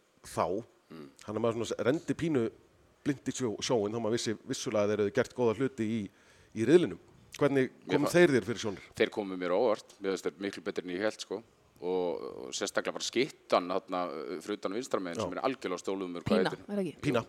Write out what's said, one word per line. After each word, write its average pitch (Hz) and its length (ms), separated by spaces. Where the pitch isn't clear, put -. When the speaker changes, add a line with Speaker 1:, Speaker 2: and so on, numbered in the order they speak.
Speaker 1:
þá. 92 240
Speaker 2:
Mm. 80 140
Speaker 1:
Þannig 107 180
að 110 60
maður 113 100
svona 110 140
s-, 117 180
renndi 139 320
pínu 151 220
blint 139 220
í 131 80
sjó-, 107 260
sjóinn, 107 320
þó 117 80
maður 113 140
vissi 113 180
vissulega 110 340
að 104 80
þeir 107 140
hefðu 101 100
gert - 220
góða 120 240
hluti 131 260
í, 113 140
í 113 120
riðlinum. 139 320
Hvernig 139 320
Speaker 2:
Mér 90 80
Speaker 1:
komu 143 140
Speaker 2:
fa- - 100
Speaker 1:
þeir 175 160
þér 107 140
fyrir 113 100
sjónir? 98 300
Speaker 2:
Þeir 110 120
komu 98 280
mér 90 160
á 95 60
óvart. 110 420
Mér 98 140
finnst - 100
þeir 85 160
miklu 98 220
betri 95 180
en 90 140
ég 98 100
hélt, 107 160
sko. 95 160
Og, 90 440
og 64 80
sérstaklega 98 420
bara 82 140
skyttan 113 640
þarna, 92 300
uh, 76 320
fyrir 104 160
utan 92 160
vinstra 123 260
megin 87 220
sem 92 80
Speaker 1:
Já. 87 80
Speaker 2:
er - 80
algjörlega 98 320
á - 60
stólum 98 340
úr 85 80
hvað - 160
Speaker 3:
Pína, 120 80
Speaker 2:
heitir. 185 80
Speaker 3:
er - 160
það 202 80
ekki? 160 180
Speaker 1:
Pína. 123 280